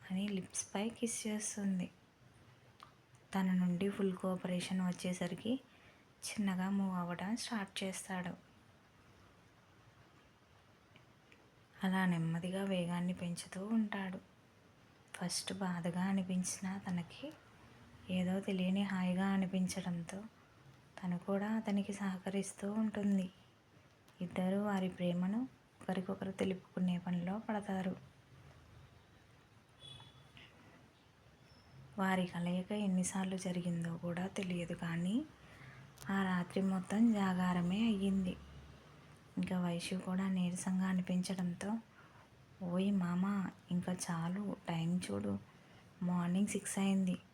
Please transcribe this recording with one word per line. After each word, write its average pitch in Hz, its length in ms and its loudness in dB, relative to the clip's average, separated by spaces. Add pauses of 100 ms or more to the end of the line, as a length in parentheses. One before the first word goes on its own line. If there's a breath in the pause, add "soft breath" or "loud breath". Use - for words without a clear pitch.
(100)
అని 196 180 0
లిప్స్పై 196 600 -2
కిస్ 226 380 -2
చేస్తుంది. 202 640 0 (1400)
తన 190 180 4
నుండి 180 360 4
ఫుల్ 196 280 0
కోఆపరేషన్ 185 640 -2
వచ్చేసరికి 180 800 -2 (640 loud breath)
చిన్నగా 190 460 0
మూవ్ 196 240 2
అవ్వడం 180 420 -2
స్టార్ట్ 202 480 -4
చేస్తాడు. 185 680 -6 (3250)
అలా 190 180 4
నెమ్మదిగా 175 600 2
వేగాన్ని 175 480 0
పెంచుతూ 180 540 -6
ఉంటాడు. 208 680 0 (800)
ఫస్ట్ - 380 -4
బాధగా 180 500 -2
అనిపించినా 185 760 0
తనకి 175 480 -4 (840)
ఏదో 185 300 2
తెలియని 190 420 2
హాయిగా 185 440 2
అనిపించడంతో 185 920 0 (760)
తను 175 240 -2
కూడా 196 320 0
అతనికి 208 420 0
సహకరిస్తూ 196 800 -2
ఉంటుంది. 208 540 2 (960)
ఇద్దరూ 185 420 2
వారి 196 260 2
ప్రేమను 180 520 2 (340)
ఒకరికొకరు 190 560 -2
తెలుపుకునే 185 680 0
పనిలో 180 400 0
పడతారు. 202 560 -2 (4000)
వారి 190 280 4
కలయిక 180 460 -2
ఎన్నిసార్లు 190 640 0
జరిగిందో 175 600 -2
కూడా 175 300 -2
తెలియదు, 180 480 -2
కానీ 170 420 0 (960 loud breath)
ఆ 196 120 2
రాత్రి 180 400 2
మొత్తం 190 500 4
జాగారమే 180 760 4
అయ్యింది. 196 480 2 (1040)
ఇంకా 180 240 0
వైషు 170 340 0
కూడా 185 340 -2
నీరసంగా 185 580 2
అనిపించడంతో, 185 840 0 (920 loud breath)
"ఓయ్ 185 300 2
మామ, 180 320 2 (460)
ఇంకా 180 220 0
చాలు, 180 640 -2 (120)
టైమ్ 170 320 2
చూడు, 202 340 0 (680 loud breath)
మార్నింగ్ 180 440 4
సిక్స్ - 320 -2
అయింది. 190 380 4 (180)